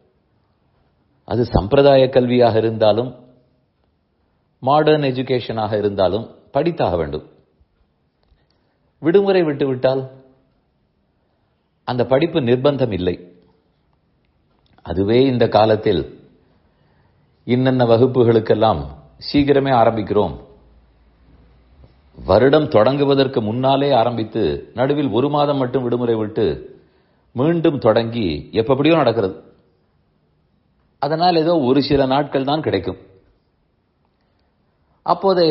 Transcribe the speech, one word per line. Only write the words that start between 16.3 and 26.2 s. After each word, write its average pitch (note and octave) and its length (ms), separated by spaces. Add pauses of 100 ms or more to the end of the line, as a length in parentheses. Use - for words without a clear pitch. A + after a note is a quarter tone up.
இன்னென்ன B2+ 400
வகுப்புகளுக்கெல்லாம் A2+ 920 (420)
சீக்கிரமே C#3 520
ஆரம்பிக்கிறோம், G#2 600 (1800)
வருடம் C3 520
தொடங்குவதற்கு C3+ 680
முன்னாலே C3 520
ஆரம்பித்து, A2+ 500 (320)
நடுவில் C3+ 360
ஒரு C3+ 200
மாதம் D3 320
மட்டும் C3 240
விடுமுறை A#2+ 300
விட்டு, G#2+ 300 (880)